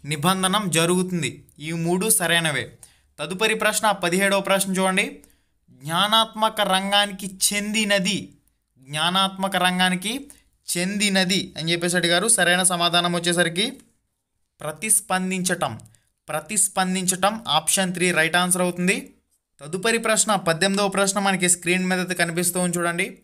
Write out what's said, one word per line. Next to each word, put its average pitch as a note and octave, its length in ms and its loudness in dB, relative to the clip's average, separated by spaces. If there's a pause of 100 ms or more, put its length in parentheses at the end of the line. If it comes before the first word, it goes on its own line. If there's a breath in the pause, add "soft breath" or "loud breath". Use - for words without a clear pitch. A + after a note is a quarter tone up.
నిబంధనం F#3 640 0
జరుగుతుంది. E3+ 760 0 (140)
ఈ D3+ 120 -8
మూడు F3 380 -2
సరైనవే. E3 640 0 (460 loud breath)
తదుపరి F#3+ 360 -2
ప్రశ్న, G#3+ 360 0
పదిహేడవ G3 480 0
ప్రశ్న F#3+ 340 0
చూడండి. F#3+ 460 0 (500 soft breath)
జ్ఞానాత్మక G#3+ 920 0
రంగానికి G3 680 0 (200)
చెందినది, G3+ 840 0 (440)
జ్ఞానాత్మక F#3 760 -2
రంగానికి F#3 720 0 (400 loud breath)
చెందినది F#3+ 920 0
అని E3 140 -2
చెప్పేసి F3 260 0
అడిగారు. F3 300 2
సరైన F3+ 360 4
సమాధానం F3 500 0
వచ్చేసరికి F3 600 0 (880)
ప్రతిస్పందించటం. F3+ 1160 -2 (500 soft breath)
ప్రతిస్పందించటం F#3 1160 -2
ఆప్షన్ F3+ 460 0
త్రీ F3+ 180 2
రైట్ D#3+ 240 2
ఆన్సర్ F3+ 260 2
అవుతుంది. F3+ 520 -2 (480)
తదుపరి F#3+ 360 -2
ప్రశ్న, A3 380 0
పద్దెనిమిదవ F#3+ 520 0
ప్రశ్న G3 320 0
మనకి F#3 300 0
స్క్రీన్ F3+ 360 0
మీద F#3 140 0
అయితే F3+ 140 -4
కనిపిస్తూ F3 460 -2
ఉంది F3+ 180 -2
చూడండి. F3 460 -4